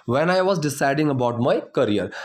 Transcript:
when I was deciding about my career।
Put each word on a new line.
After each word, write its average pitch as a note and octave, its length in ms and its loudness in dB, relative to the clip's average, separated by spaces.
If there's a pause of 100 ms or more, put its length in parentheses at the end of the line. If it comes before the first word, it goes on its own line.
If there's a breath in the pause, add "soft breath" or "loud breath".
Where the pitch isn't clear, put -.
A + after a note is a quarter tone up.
(100)
when D3+ 200 2
I F#3 120 2
was F#3+ 160 0
deciding D3 520 0
about B2 260 0 (100)
my F3+ 100 4 (220)
career। G#2 300 0 (160 loud breath)